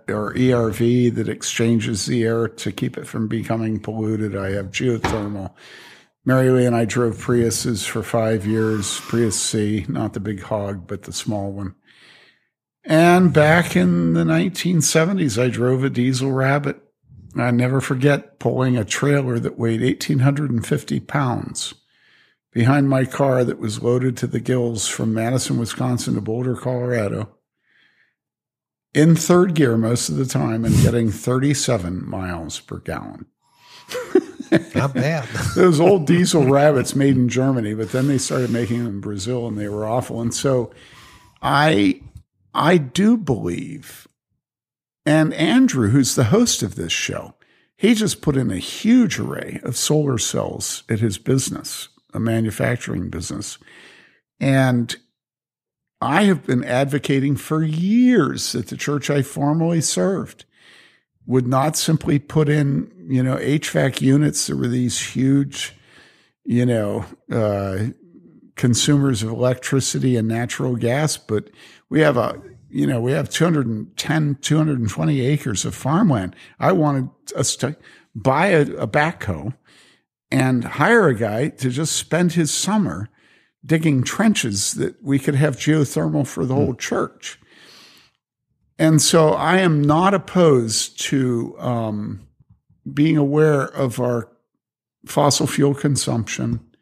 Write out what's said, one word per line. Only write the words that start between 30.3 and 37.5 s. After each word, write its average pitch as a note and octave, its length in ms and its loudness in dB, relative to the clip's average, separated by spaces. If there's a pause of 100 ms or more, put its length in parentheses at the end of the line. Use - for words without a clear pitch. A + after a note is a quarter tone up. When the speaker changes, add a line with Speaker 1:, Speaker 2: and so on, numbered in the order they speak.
Speaker 1:
and A2+ 160 2
getting A#2 300 4
thirty-seven B2 1000 -2
miles F2+ 520 -8
per - 180 -14
gallon. - 480 -12 (640)
<laughs> - 840 -2
Speaker 2:
Not C3+ 200 0
bad. C#3 340 -2
<laughs> - 280 -6
Speaker 1:
Those E3+ 240 6
old F3+ 260 4
diesel E3+ 400 4
Rabbits C#3 500 4
made C#3 200 4
in B2 120 2
Germany, A#2+ 460 0